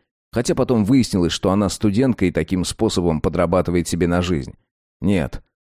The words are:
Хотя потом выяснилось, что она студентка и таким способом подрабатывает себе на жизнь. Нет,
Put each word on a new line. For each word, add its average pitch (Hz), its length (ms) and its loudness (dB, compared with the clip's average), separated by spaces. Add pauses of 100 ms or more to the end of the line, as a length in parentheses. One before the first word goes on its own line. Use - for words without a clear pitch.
(320)
Хотя 123 220 -2
потом 117 300 2
выяснилось, 98 480 2
что - 180 -2
она 98 180 2
студентка 107 560 0
и 90 60 2
таким 85 340 -2
способом 87 560 0
подрабатывает 87 640 0
себе 87 200 -2
на 87 160 0
жизнь. 85 320 -4 (460)
Нет, 90 420 -2 (200)